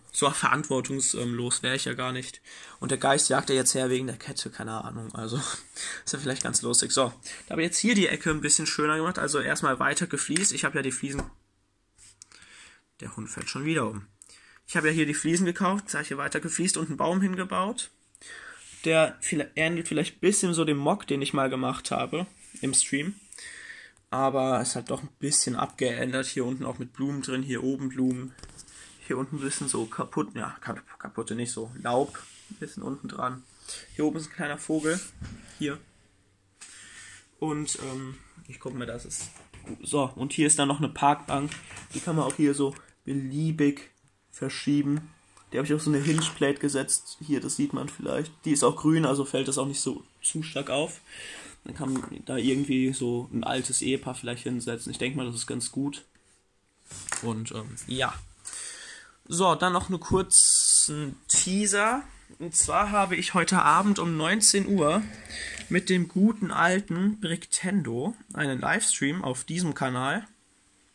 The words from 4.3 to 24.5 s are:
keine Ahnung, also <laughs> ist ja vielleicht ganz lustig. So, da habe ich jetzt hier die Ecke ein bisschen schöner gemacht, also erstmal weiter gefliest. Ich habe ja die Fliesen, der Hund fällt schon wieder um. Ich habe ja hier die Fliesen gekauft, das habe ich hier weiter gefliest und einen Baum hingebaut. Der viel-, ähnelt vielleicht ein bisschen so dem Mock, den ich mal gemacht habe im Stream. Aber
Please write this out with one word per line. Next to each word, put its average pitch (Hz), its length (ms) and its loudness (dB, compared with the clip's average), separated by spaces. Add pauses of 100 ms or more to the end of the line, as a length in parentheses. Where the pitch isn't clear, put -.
keine 113 360 -8
Ahnung, 117 320 -10
also 113 200 -4
<laughs> - 680 -8
ist - 80 -4
ja 139 80 -4
vielleicht 131 240 -2
ganz 120 180 0
lustig. 120 300 2
So, 127 200 4 (340)
da - 40 -10
habe 160 120 0
ich 170 40 4
jetzt 170 120 0
hier 220 180 4
die 185 100 6
Ecke 156 240 0
ein 151 100 0
bisschen 151 260 2
schöner 151 300 2
gemacht, 160 220 -2
also 147 220 0
erstmal 135 400 0
weiter 143 260 2
gefliest. 165 460 0
Ich 147 120 -2
habe 139 120 -2
ja 139 60 2
die 131 100 -2
Fliesen, 139 320 -4 (1800)
der - 160 -12
Hund 110 120 -10
fällt - 220 -8
schon 135 140 -6
wieder 151 240 0
um. 104 180 -10 (640)
Ich - 80 -4
habe 156 100 2
ja 156 80 4
hier 156 120 2
die 147 80 0
Fliesen 170 300 2
gekauft, 190 420 0
das - 80 -6
habe 151 80 -2
ich 151 60 -10
hier 139 100 -6
weiter 143 200 -4
gefliest 170 380 0
und 160 100 -2
einen 151 100 -4
Baum 175 240 2
hingebaut. 185 720 -2 (920)
Der 160 360 4
viel-, - 360 -2
ähnelt 165 320 0
vielleicht - 280 -2
ein - 40 -20
bisschen 185 340 4
so 160 100 2
dem 147 120 4
Mock, 151 300 0
den 139 140 0
ich 139 120 -4
mal 135 180 2
gemacht 131 400 -4
habe 143 360 -2 (340)
im 135 140 -2
Stream. 151 400 0 (960)
Aber 131 500 2